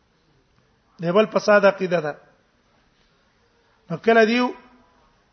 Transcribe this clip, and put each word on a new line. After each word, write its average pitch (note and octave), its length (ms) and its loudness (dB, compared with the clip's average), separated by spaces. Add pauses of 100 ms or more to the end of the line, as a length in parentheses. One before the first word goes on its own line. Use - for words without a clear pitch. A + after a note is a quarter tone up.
(1000)
د E3+ 100 -4
بل G#3+ 140 2
فساد G#3 400 2
عقیده F#3 340 -2
ده. D3 160 -8 (1700)
نو E3 80 -8
کله A3+ 280 2
دیو B3 240 0 (840)